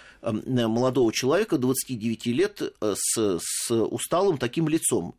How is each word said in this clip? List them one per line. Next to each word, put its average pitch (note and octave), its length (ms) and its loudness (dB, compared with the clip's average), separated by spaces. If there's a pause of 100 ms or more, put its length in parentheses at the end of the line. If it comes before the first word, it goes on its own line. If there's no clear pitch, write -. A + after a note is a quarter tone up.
(220)
эм, G#2+ 240 -2
э, B2 220 2
молодого B2 440 2
человека, E3 460 0
двадцати B2+ 380 0
девяти A2+ 360 -4
лет, E3+ 300 0
э, - 340 -2
с, G2+ 460 0
с - 320 -4
усталым D3+ 640 0
таким D#3 320 -2
лицом. A#2 500 0